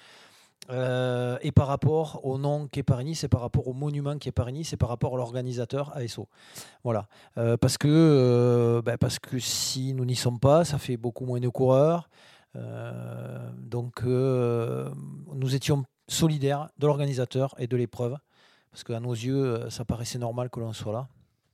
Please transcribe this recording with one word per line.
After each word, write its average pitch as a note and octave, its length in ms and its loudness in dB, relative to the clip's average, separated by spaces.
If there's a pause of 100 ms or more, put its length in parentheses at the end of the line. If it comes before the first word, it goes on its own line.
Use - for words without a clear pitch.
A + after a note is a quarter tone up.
(680)
Euh, B2+ 720 0
et D3+ 100 -2
par D3+ 140 8
rapport D3 580 0
au C3+ 140 -2
nom D3 300 -2
qu'est C3+ 160 -4
Paris-Nice, C3+ 400 0
et C#3+ 40 -2
par A#2+ 140 4
rapport A#2+ 260 0
au B2+ 60 -2
monument C#3+ 460 -4
qu'est C3 120 -8
Paris-Nice, C3 420 -4
et B2+ 40 -4
par A#2+ 120 0
rapport B2 260 -2
à - 20 -2
l'organisateur B2+ 800 -4
A C3+ 80 -6
S A2+ 160 -8
O. G2+ 100 -10 (540)
Voilà. A2 240 0 (300)
Euh, A#2 200 4
parce - 220 2
que, C#3+ 100 2
euh, B2 920 6
ben, A#2 140 -2
parce A#2+ 200 0
que - 220 -8
si C3 560 -4
nous B2+ 100 -2
n'y B2 100 0
sommes A#2+ 240 -2
pas, D3+ 240 8
ça D3 140 -2
fait B2 200 -4
beaucoup A#2+ 280 -6
moins B2 140 -2
de B2 100 0
coureurs. C#3 600 4 (460)
Euh, A#2+ 1000 -10
donc, A#2+ 460 -8
euh, B2+ 880 0 (420)
nous C3 220 -2
étions C#3 280 2 (240)
solidaires D3 720 0
de C#3+ 80 2
l'organisateur C3+ 720 0
et B2+ 80 -4
de B2 100 -2
l'épreuve, A#2+ 420 -2 (540)
parce - 120 -20
qu'à A#2 160 -6
nos B2 140 -4
yeux, C3 300 0
euh, A#2 280 -2
ça - 120 -8
paraissait A#2 360 -6
normal A#2+ 320 -4
que - 80 -10
l'on A2+ 140 -6
soit G#2+ 200 -6
là. B2+ 140 -6 (460)